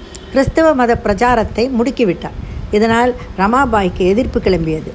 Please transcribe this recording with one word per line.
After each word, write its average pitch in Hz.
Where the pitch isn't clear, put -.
கிறிஸ்தவ 311
மத 233
பிரச்சாரத்தை 226
முடுக்கிவிட்டார். 233
இதனால் 226
ரமாபாய்க்கு 208
எதிர்ப்பு 220
கிளம்பியது. 165